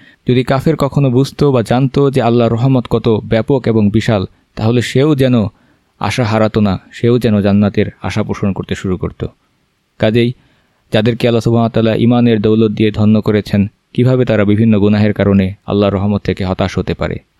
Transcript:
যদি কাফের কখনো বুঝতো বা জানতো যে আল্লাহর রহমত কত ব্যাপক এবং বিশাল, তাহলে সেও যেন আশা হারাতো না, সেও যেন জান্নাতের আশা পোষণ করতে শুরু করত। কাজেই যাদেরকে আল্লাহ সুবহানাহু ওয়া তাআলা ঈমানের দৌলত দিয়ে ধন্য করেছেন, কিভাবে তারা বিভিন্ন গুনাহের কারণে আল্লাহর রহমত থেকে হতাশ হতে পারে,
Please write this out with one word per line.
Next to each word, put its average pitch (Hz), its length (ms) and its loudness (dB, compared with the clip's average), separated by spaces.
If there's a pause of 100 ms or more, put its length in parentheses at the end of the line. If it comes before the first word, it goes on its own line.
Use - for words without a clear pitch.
(280)
যদি 127 160 2
কাফের 135 320 0
কখনো 139 340 0
বুঝতো 135 420 0
বা 120 100 2
জানতো 135 480 0
যে 131 120 0
আল্লাহর 117 300 2
রহমত 123 380 0
কত 117 180 -2
ব্যাপক 113 600 -2
এবং 110 220 2
বিশাল, 107 360 0 (280)
তাহলে 113 280 0
সেও 143 320 0
যেন 127 320 0 (520)
আশা 107 260 -4
হারাতো 110 360 0
না, 101 200 0 (120)
সেও 120 260 0
যেন 107 220 0
জান্নাতের 101 460 2 (160)
আশা 101 200 -4
পোষণ 104 300 -4
করতে 95 220 -8
শুরু 92 220 -4
করত। - 280 -8 (760)
কাজেই 117 340 0 (600)
যাদেরকে 117 360 0
আল্লাহ 117 120 0
সুবহানাহু 117 220 0
ওয়া 113 60 0
তাআলা 110 280 0
ঈমানের 117 440 2
দৌলত 110 320 2
দিয়ে 110 180 0
ধন্য 107 300 2
করেছেন, 101 500 -2 (240)
কিভাবে 127 300 2
তারা 107 200 2
বিভিন্ন 104 340 2
গুনাহের 104 340 2
কারণে 98 420 0 (120)
আল্লাহর 101 280 0
রহমত 101 300 -2
থেকে 95 200 -4
হতাশ 92 340 -4
হতে 87 160 -4
পারে, 87 220 -6 (240)